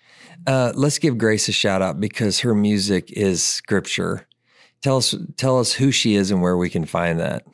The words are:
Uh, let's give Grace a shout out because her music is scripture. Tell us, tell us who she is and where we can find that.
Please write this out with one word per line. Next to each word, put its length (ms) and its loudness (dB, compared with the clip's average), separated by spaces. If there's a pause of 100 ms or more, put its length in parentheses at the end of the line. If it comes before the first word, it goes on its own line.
(480)
Uh, 260 2
let's 240 0
give 220 0
Grace 280 2
a 40 -2
shout 320 0
out 160 -2
because 400 -2
her 160 2
music 560 0
is 320 0
scripture. 800 -4 (560)
Tell 160 2
us, 160 0 (220)
tell 240 0
us 140 0
who 180 2
she 240 2
is 160 2
and 100 2
where 160 2
we 140 0
can 140 -2
find 340 -2
that. 340 -6